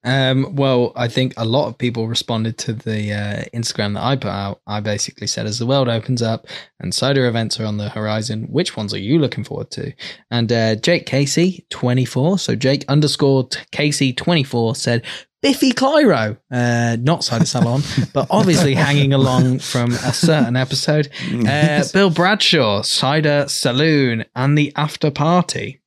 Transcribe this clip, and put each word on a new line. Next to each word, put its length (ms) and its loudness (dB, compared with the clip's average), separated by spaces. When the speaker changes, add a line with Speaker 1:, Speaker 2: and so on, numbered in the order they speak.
Speaker 1:
Um, 500 2
well, 400 2
I 140 -4
think 280 -2
a 80 -4
lot 220 0
of 120 -10
people 280 -2
responded 520 -4
to 140 -6
the, 400 -4
uh, 320 -6
Instagram 360 -4
that 100 -4
I 100 2
put 140 -4
out. 360 -6
I 140 -6
basically 480 -6
said, 200 -6
"As 120 -6
the 80 -4
world 220 2
opens 340 -2
up 240 -4
and 160 -8
cider 320 2
events 320 -2
are 60 -4
on 140 -4
the 100 -6
horizon, 600 -4
which 280 -4
ones 180 -6
are 60 -6
you 180 2
looking 240 0
forward 300 -10
to?" 200 -8
And, 220 0
uh, 240 2
Jake 300 0
Casey, 640 0
twenty-four, 680 0
so 160 -2
Jake 320 0
underscore 600 2
Casey 400 0
twenty-four 640 0
said, 260 -2
"Biffy 300 2
Clyro," 640 2
uh, 480 2
not 240 0
Cider 200 0
Salon, 380 0
<laughs> 140 -2
but 180 0
obviously 440 4
hanging 380 2
along 460 4
from 340 -2
a 200 -2
certain 420 2
episode. 540 0
Uh, 100 -2
Speaker 2:
Yes. 480 2
Speaker 1:
Bill 200 4
Bradshaw, 720 2
Cider 680 2
Saloon, 760 2
and 200 2
the 200 2
After 340 -2
Party. 760 0